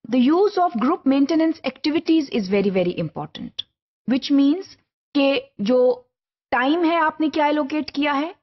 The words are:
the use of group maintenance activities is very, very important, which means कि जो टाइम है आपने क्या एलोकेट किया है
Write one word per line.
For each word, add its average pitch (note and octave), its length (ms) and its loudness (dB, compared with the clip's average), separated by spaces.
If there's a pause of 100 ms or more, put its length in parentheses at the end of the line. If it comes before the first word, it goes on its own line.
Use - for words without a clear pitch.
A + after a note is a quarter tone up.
(100)
the B3+ 260 2
use G4 220 2
of F4 140 2
group B3 340 -2
maintenance D#4 580 0
activities D#4 680 -2
is G#3+ 200 -2
very, G3+ 200 2
very F3+ 280 0
important, - 640 -10 (480)
which C4+ 220 -2
means C#4+ 340 2 (500)
कि C#4 440 0
जो B3 500 0 (400)
टाइम C#4 340 0
है E4 120 2
आपने D#4 320 0
क्या D4 180 0
एलोकेट D4+ 440 -2
किया C#4+ 220 -2
है D4+ 300 -4